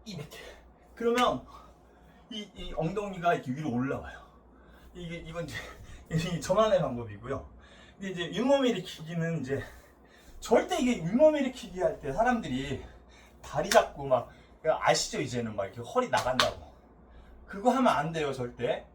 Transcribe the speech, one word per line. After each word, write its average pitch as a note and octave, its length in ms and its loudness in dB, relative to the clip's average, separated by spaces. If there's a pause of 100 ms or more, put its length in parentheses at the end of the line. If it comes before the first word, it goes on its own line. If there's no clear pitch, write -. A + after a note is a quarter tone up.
이백 F3 260 -10
개. - 80 -16 (560)
그러면 A#3+ 500 2 (840)
이, G#3 240 -10
이 - 220 -10
엉덩이가 F3 580 0
이렇게 C3 180 -4
위로 D3+ 200 -4
올라와요. - 460 -4 (760)
이게, E3+ 220 -10
이건 E3 280 -10
이제 B2 120 -10 (520)
<laughs> E3+ 280 0
이 D3 40 -4
저만의 G3+ 400 6
방법이고요. A#2+ 680 -4 (500)
근데 F#3+ 120 -8
이제 E3 200 -6
윗몸 C4 360 4
일으키기는 E3 760 -2
이제 C3+ 220 -4 (800)
절대 E4+ 380 2
이게 A#3+ 260 2
윗몸 D4 320 6
일으키기 B3 440 -4
할 D#3+ 200 0
때 C#3 120 -4
사람들이 D#3+ 720 0 (580)
다리 D#3 280 -4
잡고 D3 360 4
막, B2+ 240 2 (340)
아시죠? D#3 560 2
이제는 A2+ 360 -4
막 G2 100 -2
이렇게 G#2+ 140 -12
허리 B3 280 -2
나간다고. - 600 0 (800)
그거 G3+ 240 0
하면 B3 220 4
안 D#3 200 -2
돼요, D3+ 200 -4
절대. B2 640 -6